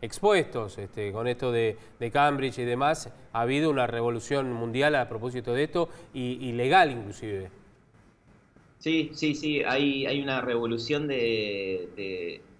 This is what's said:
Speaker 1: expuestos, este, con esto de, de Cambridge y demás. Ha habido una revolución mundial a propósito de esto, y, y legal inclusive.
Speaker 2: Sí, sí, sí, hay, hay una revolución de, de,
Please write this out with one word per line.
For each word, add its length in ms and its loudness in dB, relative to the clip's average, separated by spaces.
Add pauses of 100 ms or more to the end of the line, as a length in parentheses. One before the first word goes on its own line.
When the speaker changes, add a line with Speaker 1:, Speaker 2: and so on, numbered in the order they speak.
Speaker 1:
expuestos, 800 2
este, 340 -6
con 160 -4
esto 240 0
de, 240 2 (240)
de 100 -2
Cambridge 480 2
y 60 -2
demás. 480 0 (220)
Ha 80 2
habido 280 2
una 160 4
revolución 680 -2
mundial 440 2
a 140 0
propósito 420 -4
de 120 2
esto, 260 0 (240)
y, 260 -4
y 120 -4
legal 380 6
inclusive. 600 -8 (1300)
Speaker 2:
Sí, 360 0
sí, 200 0
sí, 280 -2
hay, 440 2
hay 140 0
una 220 0
revolución 640 0
de, 880 -2
de, 460 -8 (180)